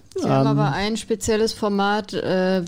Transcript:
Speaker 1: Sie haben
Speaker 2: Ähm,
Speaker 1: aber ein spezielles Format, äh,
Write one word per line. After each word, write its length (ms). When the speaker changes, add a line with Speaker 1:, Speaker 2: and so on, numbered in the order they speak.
Speaker 1:
Sie 120
haben 200
Speaker 2:
Ähm, 120
Speaker 1:
aber 140
ein 240
spezielles 560
Format, 600
äh, 520